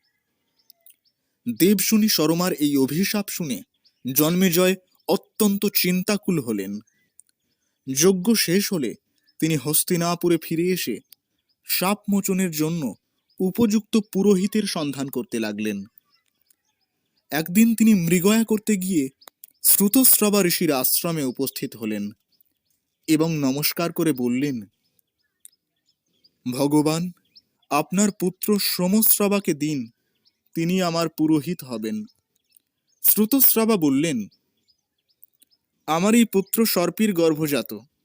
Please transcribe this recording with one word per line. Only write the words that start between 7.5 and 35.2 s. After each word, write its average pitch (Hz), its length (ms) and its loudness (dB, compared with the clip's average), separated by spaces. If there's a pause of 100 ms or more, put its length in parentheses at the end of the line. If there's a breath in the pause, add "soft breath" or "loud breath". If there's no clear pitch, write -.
যজ্ঞ 185 380 2
শেষ 202 400 0
হলে 131 200 -4 (460)
তিনি 160 160 0
হস্তিনাপুরে 170 840 0
ফিরে 165 220 -6
এসে 175 360 -4 (680)
শাপমোচনের 190 840 -2
জন্য 156 420 -4 (460)
উপযুক্ত 208 580 0 (140)
পুরোহিতের 202 520 2
সন্ধান 143 460 -6
করতে 120 300 -6
লাগলেন। 104 460 -4 (1500)
একদিন 185 440 2
তিনি 220 180 6
মৃগয়া 185 500 4
করতে 214 340 0
গিয়ে 180 320 -2 (540)
শ্রুতশ্রবা 208 800 2
ঋষির 170 280 0
আশ্রমে 147 520 -2
উপস্থিত 131 520 -6
হলেন 107 360 -6 (960)
এবং 160 300 2
নমস্কার 147 560 -2
করে 160 200 0
বললেন, 123 480 -2 (1900)
"ভগবান, 151 600 0 (580)
আপনার 180 420 2
পুত্র 190 480 -2
শ্রমশ্রবাকে 196 920 0
দিন, 143 340 -4 (640)
তিনি 175 280 0
আমার 165 280 0
পুরোহিত 156 540 0
হবেন।" 110 420 -8 (960)
শ্রুতশ্রবা 220 760 2
বললেন, 143 500 0 (1600)